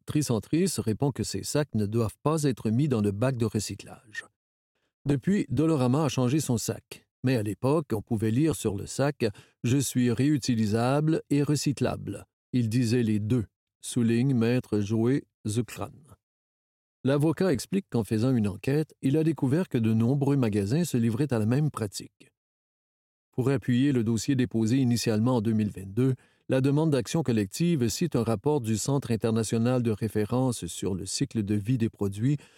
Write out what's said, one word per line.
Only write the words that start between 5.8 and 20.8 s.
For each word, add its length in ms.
a 40
changé 300
son 180
sac. 480
Mais 120
à 80
l'époque, 500
on 80
pouvait 300
lire 240
sur 200
le 100
sac « 400
Je 120
suis 340
réutilisable 1160
et 140
recyclable ». 840
Il 160
disait 340
les 160
deux, 280
souligne 520
Maître 460
Joey 460
Zucran. 460
L'avocat 480
explique 380
qu'en 160
faisant 280
une 140
enquête, 540
il 160
a 80
découvert 420
que 100
de 160
nombreux 440
magasins 480